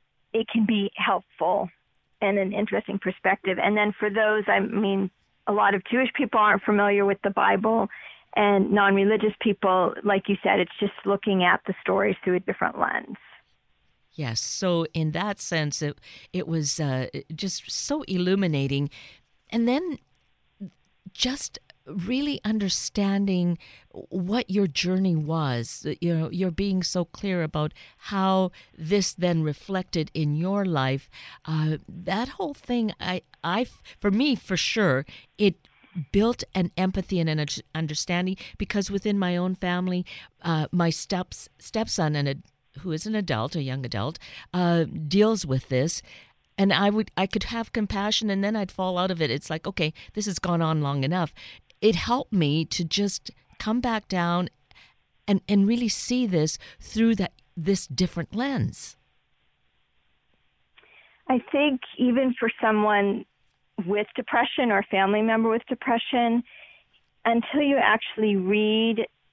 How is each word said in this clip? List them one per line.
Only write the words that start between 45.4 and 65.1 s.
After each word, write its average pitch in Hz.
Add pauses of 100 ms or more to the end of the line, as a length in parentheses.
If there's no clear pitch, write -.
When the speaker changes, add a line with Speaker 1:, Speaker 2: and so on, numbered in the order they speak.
Speaker 2:
with 131
this. 131 (560)
And 196
I 190
would, 214
I 190
could 196
have 233
compassion, 214
and 196
then 214
I'd 202
fall 185
out 185
of 165
it. 139
It's -
like, 160
"Okay, 156 (200)
this 214
has 196
gone 170
on 160
long 139
enough." 165 (480)
It 214
helped 240
me 160
to -
just 196 (280)
come 233
back 226
down 175 (760)
and, 196
and 196
really 240
see 247
this 160 (220)
through 226
that, 185 (240)
this 185
different 170
lens. - (2250)
Speaker 1:
I 262 (120)
think 285 (160)
even 247
for 226 (120)
someone 208 (600)
with 208
depression 240
or 196
a 202
family 202